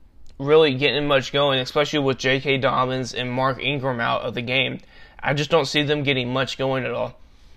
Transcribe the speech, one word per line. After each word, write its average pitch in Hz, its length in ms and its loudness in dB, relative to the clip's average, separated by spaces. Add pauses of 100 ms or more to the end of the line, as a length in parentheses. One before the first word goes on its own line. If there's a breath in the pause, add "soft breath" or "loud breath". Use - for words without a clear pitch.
(380)
really 147 360 6
getting 147 320 2
much 139 280 2
going, 143 240 2
especially 147 400 0
with 135 180 2
J 131 240 0
K 139 160 0
Dobbins 127 560 0
and 123 180 -6
Mark 131 320 -2
Ingram 127 380 -2
out 120 220 -2
of 123 100 -6
the 120 100 -6
game. 127 380 -2 (420 loud breath)
I 135 120 0
just 147 160 -2
don't 156 160 4
see 147 160 0
them 147 200 0
getting 127 300 0
much 131 240 -2
going 131 300 -2
at 120 60 -4
all. 120 280 -6 (360 soft breath)